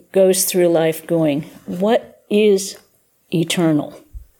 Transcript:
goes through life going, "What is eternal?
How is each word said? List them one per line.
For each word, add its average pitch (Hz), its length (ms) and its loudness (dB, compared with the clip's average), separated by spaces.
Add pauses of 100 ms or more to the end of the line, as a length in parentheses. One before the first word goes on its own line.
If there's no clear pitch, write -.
(100)
goes 190 340 2
through 180 240 0
life 160 380 0
going, 160 360 0 (240)
"What 196 640 -4
is 208 500 0 (540)
eternal? 160 680 -2 (400)